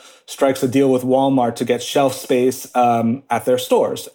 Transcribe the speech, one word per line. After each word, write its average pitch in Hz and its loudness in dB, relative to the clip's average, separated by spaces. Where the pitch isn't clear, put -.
strikes 135 -2
a 131 2
deal 135 2
with 127 2
Walmart 127 2
to 127 -4
get 120 -2
shelf 135 0
space, 127 -2
um, 120 0
at 113 -4
their 127 2
stores - -2